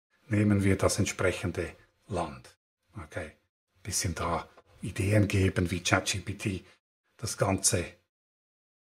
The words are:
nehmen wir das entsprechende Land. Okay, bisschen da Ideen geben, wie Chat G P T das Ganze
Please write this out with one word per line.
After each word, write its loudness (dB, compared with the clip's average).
nehmen 4
wir 4
das 2
entsprechende -2
Land. -8
Okay, -12
bisschen -4
da -4
Ideen 2
geben, 2
wie -4
Chat 2
G -2
P -8
T -4
das -6
Ganze 2